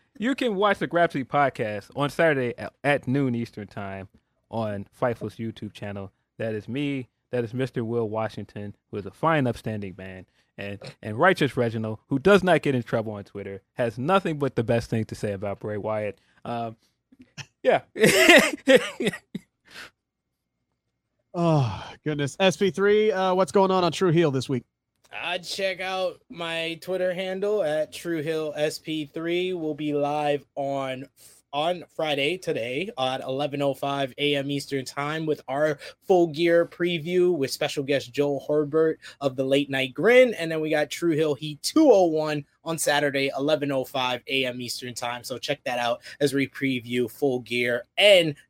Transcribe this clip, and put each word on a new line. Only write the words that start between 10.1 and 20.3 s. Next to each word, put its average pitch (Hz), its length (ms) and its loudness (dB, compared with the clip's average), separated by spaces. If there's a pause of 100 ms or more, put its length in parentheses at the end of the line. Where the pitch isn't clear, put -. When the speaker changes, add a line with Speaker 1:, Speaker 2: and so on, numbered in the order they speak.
Speaker 1:
and, 101 220 -12 (200)
and 107 180 -6
Righteous 165 380 2
Reginald, 110 520 -2
who 139 100 0
does 190 240 6
not 175 180 4
get 143 140 0
in 123 80 0
trouble 110 300 -4
on 101 120 -10
Twitter, 98 380 -12 (120)
has 117 220 -2
nothing 160 420 0
but 139 160 -2
the 117 100 0
best 120 260 0
thing 113 140 0
to - 100 -10
say 104 180 -4
about 98 280 -6
Bray 107 180 -6
Wyatt. 107 420 -4 (240)
Um, 117 320 -8 (840)
yeah. 208 200 2 (120)
<laughs> 311 1160 6 (2250)